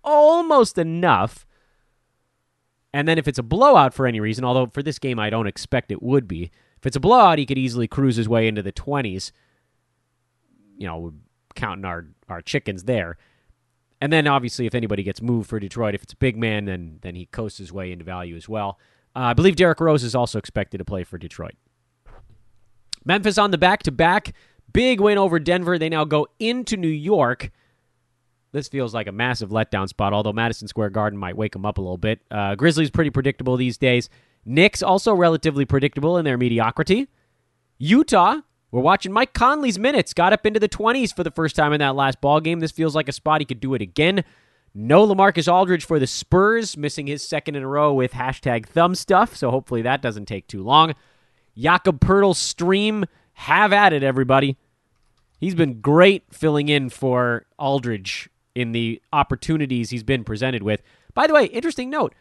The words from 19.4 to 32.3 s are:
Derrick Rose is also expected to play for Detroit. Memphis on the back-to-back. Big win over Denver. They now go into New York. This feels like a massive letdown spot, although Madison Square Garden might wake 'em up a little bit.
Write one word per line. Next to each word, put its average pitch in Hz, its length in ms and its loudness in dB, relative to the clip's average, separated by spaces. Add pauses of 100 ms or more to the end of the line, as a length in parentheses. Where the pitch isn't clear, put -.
Derrick 170 240 2
Rose 151 240 2
is 113 100 -6
also 120 240 -2
expected 98 400 -6
to 92 60 -10
play 92 200 -8
for - 120 -14
Detroit. 82 380 -16 (1500)
Memphis 202 340 0
on 208 120 2
the 175 80 0
back-to-back. 175 720 0 (400)
Big 240 280 2
win 208 180 4
over 180 200 2
Denver. 175 400 0
They 160 100 -4
now 156 160 -2
go 151 220 0 (120)
into 226 380 -4
New 175 120 -4
York. 151 640 0 (1000)
This 127 160 -8
feels 123 260 -6
like 110 120 -6
a 98 60 -8
massive 113 380 -4
letdown 107 380 -2
spot, 101 240 -2
although 104 200 -2
Madison 113 360 -4
Square 107 220 -4
Garden 104 280 -4
might 90 180 -10
wake 107 200 -6
'em 98 100 -8
up 104 120 -4
a - 20 -4
little 92 180 -6
bit. 110 220 -4 (100)